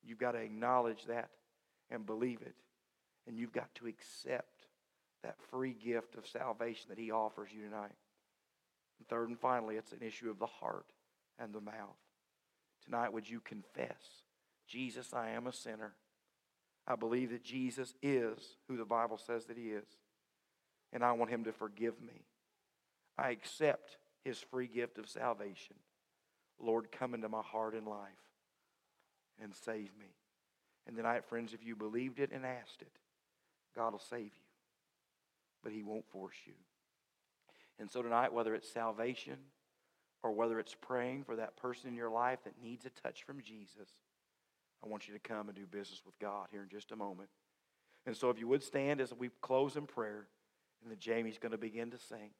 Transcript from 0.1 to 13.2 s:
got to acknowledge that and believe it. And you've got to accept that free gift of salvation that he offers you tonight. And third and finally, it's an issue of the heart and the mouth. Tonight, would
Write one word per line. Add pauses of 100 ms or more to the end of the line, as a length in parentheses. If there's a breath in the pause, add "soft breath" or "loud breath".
got
to
acknowledge
that (580)
and
believe
it. (680)
And
you've
got
to
accept (560)
that
free
gift
of
salvation
that
he
offers
you
tonight. (1040)
And
third
and
finally,
it's
an
issue
of
the
heart (460)
and
the
mouth. (840)
Tonight,
would